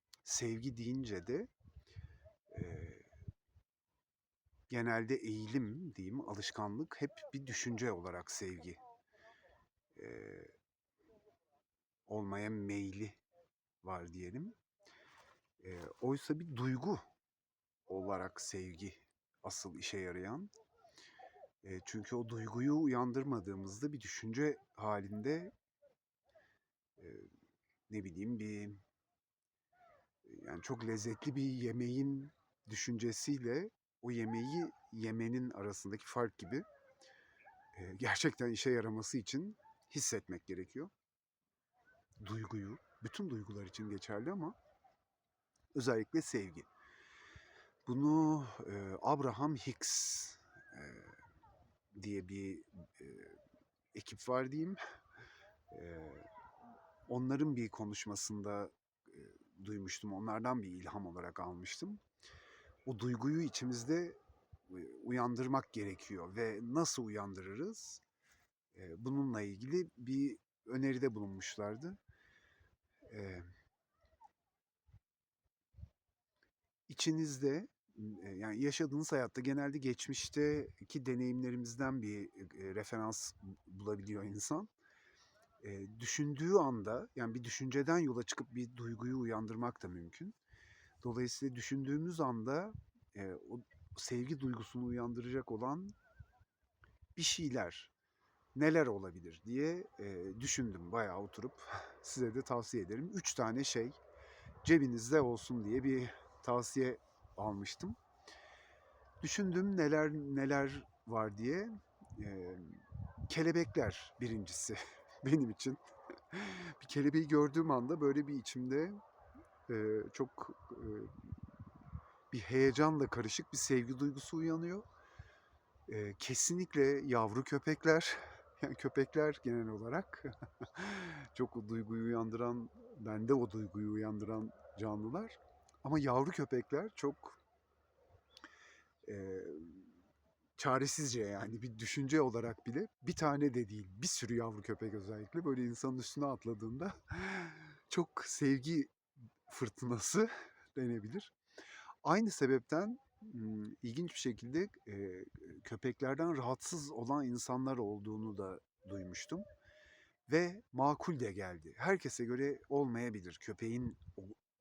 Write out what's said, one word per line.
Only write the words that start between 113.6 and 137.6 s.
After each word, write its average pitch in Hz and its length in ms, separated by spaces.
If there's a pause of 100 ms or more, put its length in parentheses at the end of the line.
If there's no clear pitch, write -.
birincisi 110 560 (240)
<laughs> - 240
benim 139 260
için. 131 280 (1000)
Bir - 60
kelebeği 147 420
gördüğüm 151 420
anda 135 300
böyle 143 260
bir 147 80
içimde, 135 580 (800)
e, 107 320 (100)
çok, - 380 (200)
e, - 160 (1500)
bir 123 80
heyecanla 135 640
karışık 117 460
bir 139 60
sevgi 127 400
duygusu 143 380
uyanıyor. 165 460 (1080)
E, 104 260
kesinlikle 160 680
yavru 131 600
köpekler, 156 720 (220)
<laughs> - 240
yani 139 120
köpekler 147 680
genel 117 240
olarak 117 560 (540)
<laughs> 180 560
çok 123 220
o 107 120
duyguyu 113 360
uyandıran, 117 640 (280)
bende 110 360
o 120 160
duyguyu 104 420
uyandıran 110 580 (280)
canlılar. 110 600 (460)
Ama 147 140
yavru 139 320
köpekler 147 640
çok, - 420 (1700)